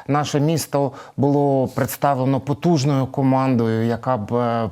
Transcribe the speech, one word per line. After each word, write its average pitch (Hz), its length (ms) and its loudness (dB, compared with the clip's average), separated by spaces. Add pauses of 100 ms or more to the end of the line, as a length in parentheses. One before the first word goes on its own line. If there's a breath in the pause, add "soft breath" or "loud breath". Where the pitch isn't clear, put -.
наше 147 340 0
місто 143 520 0 (240 loud breath)
було 139 520 2
представлено 131 720 -2
потужною 143 640 0
командою, 131 800 0
яка 117 300 -2
б, 104 180 -6
е, 117 380 0